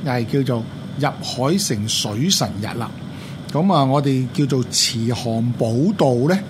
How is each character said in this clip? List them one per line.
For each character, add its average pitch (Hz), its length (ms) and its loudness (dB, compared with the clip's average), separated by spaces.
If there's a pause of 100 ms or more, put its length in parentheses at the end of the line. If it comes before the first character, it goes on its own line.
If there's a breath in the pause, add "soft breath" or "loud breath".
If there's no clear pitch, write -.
係 123 220 0
叫 139 160 0
做 120 220 0 (340)
入 139 100 0 (140)
海 139 340 0
成 110 320 -2
水 113 400 -2
神 127 200 2 (120)
日 107 60 -4 (100)
啦。 113 140 -6 (640 loud breath)
噉 175 180 2
啊， 147 140 6
我 135 180 4
哋 131 300 2
叫 147 140 2
做 127 240 2
慈 113 420 0
航 113 300 -2 (160)
寶 120 80 2 (320)
道 135 160 4 (120)
呢 185 120 4 (120)